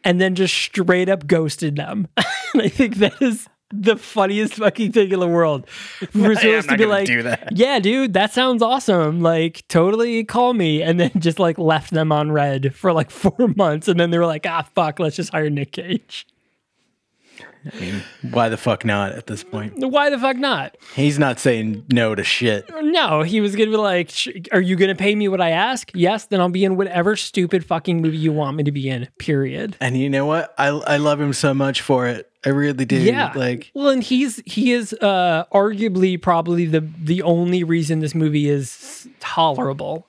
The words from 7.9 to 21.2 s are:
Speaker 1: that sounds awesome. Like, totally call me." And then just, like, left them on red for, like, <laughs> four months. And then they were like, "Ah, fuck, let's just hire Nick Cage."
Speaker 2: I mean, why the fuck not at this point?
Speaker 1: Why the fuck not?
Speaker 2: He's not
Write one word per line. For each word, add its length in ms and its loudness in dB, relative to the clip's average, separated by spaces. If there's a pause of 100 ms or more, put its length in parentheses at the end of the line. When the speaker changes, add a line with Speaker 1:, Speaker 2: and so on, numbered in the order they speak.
Speaker 1:
that 180 2
sounds 320 2
awesome. 560 2
Like, 480 0
totally 560 2
call 300 0
me." 280 0
And 200 2
then 180 2
just, 180 0
like, 220 2
left 320 0
them 220 2
on 180 0
red 420 0
for, 200 0
like, 180 0
<laughs> 0 -
four 460 0
months. 320 0
And 100 2
then 120 4
they 60 2
were 80 4
like, 220 -4
"Ah, 140 -2 (120)
fuck, 260 0
let's 180 -2
just 160 -6
hire 160 0
Nick 240 -4
Cage." 520 -8 (1500)
Speaker 2:
I 100 -16
mean, 200 -8 (300)
why 160 2
the 80 -2
fuck 300 -4
not 260 0
at 160 -14
this 160 -10
point? 340 -10
Speaker 1:
Why 320 0
the 80 -2
fuck 200 -2
not? 400 -6 (180)
Speaker 2:
He's 240 2
not 180 2